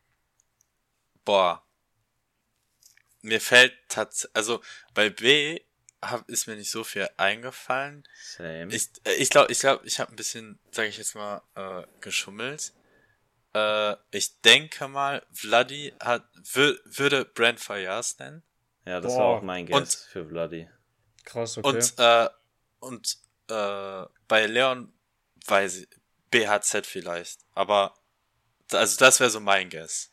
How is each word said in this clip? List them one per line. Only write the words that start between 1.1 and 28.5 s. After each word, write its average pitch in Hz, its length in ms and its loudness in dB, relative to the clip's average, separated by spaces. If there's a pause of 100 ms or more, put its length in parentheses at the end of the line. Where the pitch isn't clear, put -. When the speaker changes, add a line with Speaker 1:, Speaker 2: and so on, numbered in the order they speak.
Speaker 1:
Boah. 95 380 2 (1600)
Mir 110 200 -2
fällt 123 320 8 (160)
tats-, - 440 -6
also 113 280 -2 (320)
bei 107 160 2
B 147 500 2 (420)
hab, 110 280 -8
ist - 180 -6
mir 110 80 -12
nicht 104 160 -10
so 110 120 -8
viel 98 240 -6 (100)
eingefallen. 127 880 -4 (320)
Speaker 2:
Same. 82 380 -12
Speaker 1:
Ich, 110 160 -6 (160)
äh, 104 80 0
ich 131 160 0
glaub, - 200 6
ich 120 100 -2
glaub, 135 260 0
ich 110 140 -6
hab 127 100 -6
ein 113 60 -20
bisschen, 110 440 -12 (120)
sag 110 160 -4
ich 104 100 -10
jetzt - 180 -10
mal, 104 260 -10 (140)
äh, 95 280 -12 (180)
geschummelt. 113 720 -8 (800)
Äh, 107 420 0 (160)
ich - 300 -6
denke 139 460 4
mal, 139 440 -4
Vladi 127 720 -2
hat, 120 220 -2 (300)
wür-, 139 320 2
würde 139 400 0
Brand 117 340 0
Fayaz 101 600 -8
nennen. 143 240 -18 (420)
Speaker 2:
Ja, 90 140 -6
das 113 140 -4
Speaker 3:
Boah. 127 60 0
Speaker 2:
war 127 60 4 (120)
auch 101 60 -8
mein 90 240 -8
Guess 87 120 2
Speaker 1:
Und - 100 -4 (220)
Speaker 2:
für 87 160 -12
Vladi. 82 400 -8 (560)
Speaker 3:
Krass, 117 360 -8
okay. 123 80 -2
Speaker 1:
Und, 120 320 0
äh, 117 300 6 (500)
und, 123 380 -10 (320)
äh, 98 560 -6 (220)
bei 110 200 4
Leon 123 440 0 (540)
weiß 98 320 2
ich, 92 100 -18 (440)
B 110 160 4
H 104 140 2
Z - 260 -2
vielleicht. 87 540 -10 (120)
Aber, 98 400 0 (800)